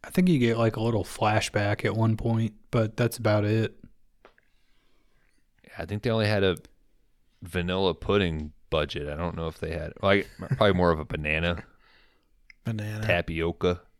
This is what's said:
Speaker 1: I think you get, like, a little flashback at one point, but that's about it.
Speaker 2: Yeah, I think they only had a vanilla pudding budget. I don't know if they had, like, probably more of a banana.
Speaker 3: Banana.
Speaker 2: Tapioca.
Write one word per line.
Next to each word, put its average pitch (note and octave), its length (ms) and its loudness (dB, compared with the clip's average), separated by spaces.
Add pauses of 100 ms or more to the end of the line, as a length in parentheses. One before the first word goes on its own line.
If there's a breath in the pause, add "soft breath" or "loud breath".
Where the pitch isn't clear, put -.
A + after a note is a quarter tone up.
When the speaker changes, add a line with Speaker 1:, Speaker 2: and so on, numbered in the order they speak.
Speaker 1:
I - 80 -18
think F#3 180 4
you D#3+ 100 6
get, A#2 180 4
like, A2+ 200 2
a A2+ 60 -4
little A2+ 220 0
flashback G#2+ 800 0
at G2+ 100 0
one A2 220 2
point, A2+ 380 -2 (160)
but A2 260 0
that's A#2+ 220 0
about G#2+ 260 2
it. A2 300 0 (1900)
Speaker 2:
Yeah, - 140 -20
I E2 60 -8
think G#2 180 -6
they A#2+ 80 -2
only A2 180 2
had G#2 140 2
a F#2 140 2 (840)
vanilla F2+ 520 0
pudding E2 580 0 (180)
budget. D2 380 -2
I D2 80 -6
don't E2+ 200 -6
know E2 120 -6
if D#2+ 100 -12
they D#2+ 140 -8
had, D#2+ 200 -8 (100)
like, G2+ 260 2 (100)
probably G2+ 340 2
more F2+ 200 4
of D#2 80 0
a D2+ 40 -6
banana. D#2+ 580 -2 (1000 soft breath)
Speaker 3:
Banana. G#2+ 400 -6
Speaker 2:
Tapioca. F2 760 0 (180)